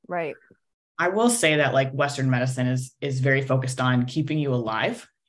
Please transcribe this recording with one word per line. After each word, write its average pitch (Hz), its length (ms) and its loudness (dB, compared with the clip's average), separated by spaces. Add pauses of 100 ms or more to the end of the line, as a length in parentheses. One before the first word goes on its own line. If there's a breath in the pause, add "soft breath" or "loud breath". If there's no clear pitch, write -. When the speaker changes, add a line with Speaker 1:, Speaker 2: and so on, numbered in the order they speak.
Speaker 1:
Right. 170 280 -6 (640)
Speaker 2:
I 175 100 0
will 220 200 2
say 214 280 2
that, 143 180 2
like, 135 180 2
Western 135 380 0
medicine 127 380 0
is, 127 340 -4
is 135 180 -4
very 135 220 2
focused 131 400 -2
on 123 240 2
keeping 156 320 -2
you 139 160 0
alive 120 560 -4 (180)